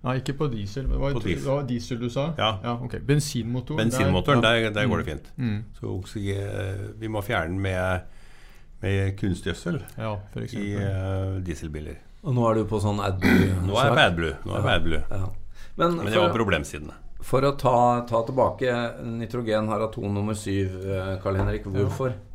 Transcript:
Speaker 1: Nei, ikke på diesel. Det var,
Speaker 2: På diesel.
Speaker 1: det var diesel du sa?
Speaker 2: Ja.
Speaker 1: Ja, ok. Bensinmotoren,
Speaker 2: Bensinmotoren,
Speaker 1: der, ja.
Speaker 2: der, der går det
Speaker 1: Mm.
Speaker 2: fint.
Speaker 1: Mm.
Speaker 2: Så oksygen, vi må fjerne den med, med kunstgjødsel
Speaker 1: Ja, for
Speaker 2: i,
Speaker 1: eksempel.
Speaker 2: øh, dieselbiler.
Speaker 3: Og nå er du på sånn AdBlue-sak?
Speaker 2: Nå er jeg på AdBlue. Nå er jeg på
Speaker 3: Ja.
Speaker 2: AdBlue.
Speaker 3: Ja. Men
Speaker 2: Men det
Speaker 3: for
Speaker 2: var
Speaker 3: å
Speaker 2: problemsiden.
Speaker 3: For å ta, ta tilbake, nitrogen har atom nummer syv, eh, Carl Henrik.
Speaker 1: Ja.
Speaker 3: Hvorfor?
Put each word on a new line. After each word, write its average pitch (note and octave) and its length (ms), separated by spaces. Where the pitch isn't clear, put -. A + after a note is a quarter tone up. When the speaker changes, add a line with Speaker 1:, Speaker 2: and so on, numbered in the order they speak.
Speaker 1:
Nei, B2+ 160
ikke C#3 180
på D3+ 140
diesel. G#2+ 340
Det C3 160
var, C#3 120
Speaker 2:
På B2 100
diesel. G#2 200
Speaker 1:
det C#3 80
var C#3+ 140
diesel A#2+ 340
du A#2+ 100
sa? C#3 180
Speaker 2:
Ja. A2 140
Speaker 1:
Ja, A#2+ 140
ok. B2 240
Bensinmotoren, B2 800
Speaker 2:
Bensinmotoren, A2 640
Speaker 1:
der, A2+ 120
ja. A2+ 140
Speaker 2:
der, G#2 40
der G#2 140
går F2+ 100
det - 100
Speaker 1:
Mm. D#2+ 40
Speaker 2:
fint. D2+ 260
Speaker 1:
Mm. A2 260
Speaker 2:
Så A2+ 80
oksygen, G2 1120
vi A2 80
må G#2+ 160
fjerne G2 260
den F#2+ 100
med, F#2 420
med G2 360
kunstgjødsel G2 640
Speaker 1:
Ja, A2 180
for A#2+ 80
Speaker 2:
i, A2+ 40
Speaker 1:
eksempel. G2+ 380
Speaker 2:
øh, F#2+ 640
dieselbiler. D#2 500
Speaker 3:
Og D3 120
nå A#2+ 140
er A2 60
du G#2+ 100
på G#2 160
sånn G#2 200
AdBlue-sak? F#2 640
Speaker 2:
Nå G2 80
er B2 120
jeg C3 100
på D3+ 100
AdBlue. E2 300
Nå F#2+ 60
er G2 40
jeg G2+ 80
på C3+ 60
Speaker 3:
Ja. A2 80
Speaker 2:
AdBlue. D#2+ 340
Speaker 3:
Ja. F#2+ 180
Men F3 200
Speaker 2:
Men E3 80
det G#2 80
Speaker 3:
for G#2+ 80
Speaker 2:
var G#2 80
Speaker 3:
å G#2 60
Speaker 2:
problemsiden. D#2 560
Speaker 3:
For - 200
å C#3 160
ta, A#2+ 480
ta A#2 200
tilbake, A#2+ 800
nitrogen A2+ 640
har G#2+ 140
atom A2 320
nummer G#2 220
syv, G2 340
eh, F#2+ 360
Carl G2 140
Henrik. G#2 300
Speaker 1:
Ja. G2+ 60
Speaker 3:
Hvorfor? G2+ 420